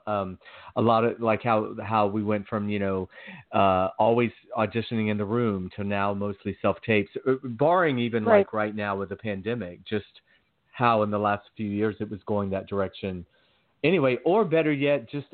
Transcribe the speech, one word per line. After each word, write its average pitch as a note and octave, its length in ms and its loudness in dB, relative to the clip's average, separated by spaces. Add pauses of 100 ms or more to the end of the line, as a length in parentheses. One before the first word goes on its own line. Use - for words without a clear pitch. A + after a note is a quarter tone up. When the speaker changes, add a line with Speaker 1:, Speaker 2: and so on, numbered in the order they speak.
Speaker 1:
um, G2 320 -4 (380)
a A#2+ 40 2
lot A2+ 240 4
of, A2+ 140 -2
like, A2 240 0
how, G#2+ 320 0 (100)
how G#2+ 220 2
we G#2 160 -2
went G#2 240 -2
from, G#2 220 -4
you G#2 100 -2
know, G2 280 -2 (440)
uh, F#2+ 380 4 (100)
always A#2 320 4 (260)
auditioning A2 540 -2
in G#2 80 -2
the G#2 40 -2
room G2+ 520 -2
to G#2 80 -8
now G2+ 280 -2
mostly G2+ 480 -6
self-tapes, G#2 520 0 (160)
uh, C3 60 4 (100)
barring C#3+ 560 2
even, A#2 260 -2
Speaker 2:
Right. G#3+ 140 6
Speaker 1:
like, G2 120 0
right G#2+ 240 -2
now G#2 220 -2
with G2 120 -6
the G2 60 -6
pandemic, G2+ 680 -6
just G#2+ 200 -4 (680)
how A#2 300 4
in G#2 60 0
the G#2 80 -2
last G#2 260 0 (120)
few G#2+ 140 -6
years G#2 320 0
it G#2 100 -8
was G#2 140 -10
going G2+ 240 -2
that F#2+ 180 -4
direction F#2+ 580 -6 (600)
anyway, C#3 400 2
or G3+ 180 4
better D#3 300 2
yet, C#3 360 0
just C#3+ 240 -10